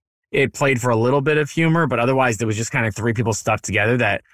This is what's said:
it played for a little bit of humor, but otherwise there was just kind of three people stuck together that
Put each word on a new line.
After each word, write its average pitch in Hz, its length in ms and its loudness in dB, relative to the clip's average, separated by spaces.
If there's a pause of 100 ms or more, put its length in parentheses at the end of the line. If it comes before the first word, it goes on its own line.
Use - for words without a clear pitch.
(320)
it 139 220 0
played 135 280 0
for 123 80 0
a 117 60 2
little 127 260 2
bit 151 160 0
of 151 140 -2
humor, 165 340 2
but 123 140 0
otherwise 127 380 2
there 117 100 -2
was 107 100 -2
just 113 140 -6
kind 123 160 0
of 101 80 -6
three 117 180 -2
people 113 200 -2
stuck 107 280 -2
together 104 360 0
that 107 240 0 (120)